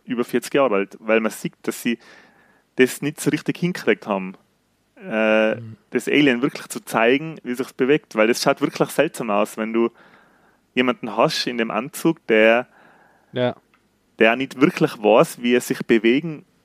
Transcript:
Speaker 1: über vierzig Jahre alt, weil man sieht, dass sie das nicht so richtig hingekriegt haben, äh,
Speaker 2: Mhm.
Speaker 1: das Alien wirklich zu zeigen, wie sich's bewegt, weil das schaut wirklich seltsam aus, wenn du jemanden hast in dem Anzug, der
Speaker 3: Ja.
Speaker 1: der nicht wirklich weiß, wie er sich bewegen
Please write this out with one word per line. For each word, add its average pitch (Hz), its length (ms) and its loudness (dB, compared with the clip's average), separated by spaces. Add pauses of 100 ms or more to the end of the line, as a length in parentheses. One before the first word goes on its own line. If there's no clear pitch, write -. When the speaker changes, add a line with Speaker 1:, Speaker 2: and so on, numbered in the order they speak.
Speaker 1:
über 120 180 -4
vierzig - 300 -6
Jahre 131 220 2
alt, 98 240 -4
weil 110 200 0
man 110 120 -2
sieht, - 220 -10 (100)
dass - 180 -8
sie 117 180 -4 (760)
das 127 280 2
nicht 147 180 -6
so - 80 -2
richtig - 280 -4
hingekriegt 175 500 -2
haben, 98 280 -6 (640)
äh, 110 560 0
Speaker 2:
Mhm. 113 200 -14 (160)
Speaker 1:
das - 160 -2
Alien 131 340 2
wirklich - 280 -6
zu 120 140 -12
zeigen, 139 600 0
wie 123 100 -6
sich's 120 200 -8
bewegt, 139 420 -2
weil 110 120 4
das 120 140 0
schaut 139 200 0
wirklich 139 280 -2
seltsam 139 400 -4
aus, 104 280 -2
wenn 110 160 -6
du 117 160 0 (840)
jemanden 123 420 -2
hast 139 300 0
in 123 140 -6
dem 113 100 -2
Anzug, 143 580 -4
der 113 400 4 (640)
Speaker 3:
Ja. 123 240 -4 (640)
Speaker 1:
der 113 180 4
nicht 131 240 -6
wirklich 156 440 0
weiß, 120 400 4
wie 120 100 0
er 123 80 4
sich - 240 -6
bewegen 131 600 0 (200)